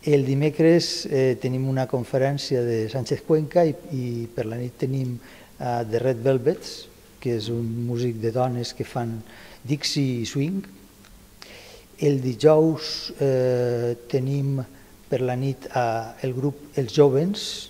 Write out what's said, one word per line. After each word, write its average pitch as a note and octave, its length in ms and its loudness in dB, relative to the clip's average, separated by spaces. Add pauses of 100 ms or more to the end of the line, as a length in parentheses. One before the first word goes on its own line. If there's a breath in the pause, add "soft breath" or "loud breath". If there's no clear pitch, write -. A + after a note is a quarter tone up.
El C#3+ 200 4
dimecres, D#3 800 4
eh, C3 360 2
tenim C3 280 -2
una C3 180 0
conferència C3+ 760 0
de A2+ 280 0
Sánchez C3 360 -4
Cuenca D#3 400 4
i, D3+ 60 2 (240)
i B2+ 80 -2 (240)
per A#2+ 180 -6
la A2+ 140 -6
nit B2 180 -8
tenim, C3 380 -2
eh, - 640 -6 (100)
The A2+ 140 0
Red B2+ 180 0
Velvets, C3+ 540 0 (440)
que A#2+ 200 -2
és G#2 100 -6
un A#2 140 -2 (240)
músic A#2+ 340 -2
de A2+ 100 0
dones B2 460 -2
que B2 80 -6
fan A#2 300 -6 (480 loud breath)
Dixie C3+ 580 -2
i A2 80 -4
swing. E3 300 -2 (1400 loud breath)
El C#3+ 240 2
dijous, D3+ 960 4
eh, B2 760 0 (160)
tenim C#3 480 0 (500 loud breath)
per B2+ 140 0
la B2+ 120 0
nit, C3 300 -4
eh, A#2 600 -2
el B2+ 100 -4
grup C#3 400 -4
Els C3 160 -2
Jovens D3 540 4 (220)